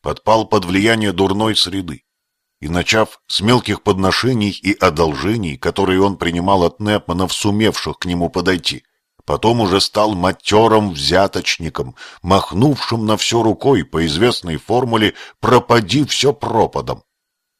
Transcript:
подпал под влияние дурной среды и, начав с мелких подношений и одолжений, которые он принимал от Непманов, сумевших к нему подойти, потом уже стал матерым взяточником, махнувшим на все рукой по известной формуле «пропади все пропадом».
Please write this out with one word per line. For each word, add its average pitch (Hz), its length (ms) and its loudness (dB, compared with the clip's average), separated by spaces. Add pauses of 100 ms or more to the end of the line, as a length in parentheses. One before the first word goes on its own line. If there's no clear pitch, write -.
подпал 107 460 0
под 101 180 0
влияние 101 480 0
дурной 98 440 0
среды 87 480 -4 (560)
и, 73 80 -8
начав 90 580 0
с - 140 -4
мелких 104 420 0
подношений 101 680 0
и 95 240 -2
одолжений, 82 840 -2
которые 92 460 0
он 98 160 0
принимал 87 460 0
от - 160 -2
Непманов, 95 520 -2
сумевших 101 640 -2
к - 60 -10
нему 87 240 -2
подойти, 90 560 -4 (400)
потом 110 380 0
уже 95 180 2
стал 107 340 0
матерым 104 800 2
взяточником, 80 1040 -2 (240)
махнувшим 107 880 0
на 107 100 0
все 113 260 0
рукой 113 420 2
по 80 200 -4
известной 85 540 -2
формуле 113 560 0 (260)
«пропади 120 640 2
все 135 300 0
пропадом». 98 680 -2 (580)